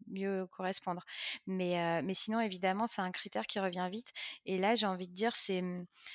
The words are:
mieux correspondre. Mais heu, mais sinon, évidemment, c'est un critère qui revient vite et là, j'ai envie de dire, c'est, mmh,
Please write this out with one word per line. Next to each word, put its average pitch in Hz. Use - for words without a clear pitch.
mieux 190
correspondre. 185
Mais 180
heu, -
mais 185
sinon, 220
évidemment, 196
c'est -
un 185
critère -
qui -
revient 180
vite 226
et 190
là, 202
j'ai 226
envie 185
de 180
dire, 220
c'est, 185
mmh, 180